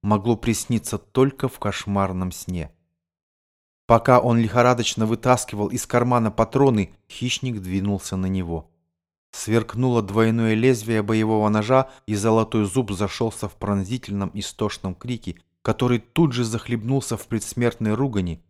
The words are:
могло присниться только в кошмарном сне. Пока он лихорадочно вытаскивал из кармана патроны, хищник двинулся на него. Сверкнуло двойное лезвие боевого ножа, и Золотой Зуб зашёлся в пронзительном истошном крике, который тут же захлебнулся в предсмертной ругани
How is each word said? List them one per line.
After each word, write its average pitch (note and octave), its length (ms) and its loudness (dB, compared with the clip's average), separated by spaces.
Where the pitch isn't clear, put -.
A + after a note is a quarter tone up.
могло G#2 340 2
присниться A2+ 600 -2
только C3+ 520 0
в - 100 -10
кошмарном F#2+ 720 -2
сне. E2+ 380 -8
Пока B2 340 6
он A#2 180 2
лихорадочно A#2 680 2
вытаскивал A2+ 640 0
из - 180 -6
кармана A#2+ 440 2
патроны, A#2 640 2
хищник B2 500 -6
двинулся F#2+ 560 -4
на F#2 80 -2
него. F2 460 -4
Сверкнуло A#2 680 0
двойное A2 540 2
лезвие A2+ 480 2
боевого A2 480 2
ножа, A#2 400 2
и G#2+ 80 -2
Золотой A2 500 2
Зуб G#2 280 -2
зашёлся G#2 580 -4
в - 60 -20
пронзительном G2 760 -4
истошном G2+ 600 -6
крике, A#2 420 -8
который B2 380 0
тут D#3 340 2
же A#2+ 120 0
захлебнулся A#2 720 -4
в - 80 -14
предсмертной A2+ 640 -2
ругани G#2 580 -2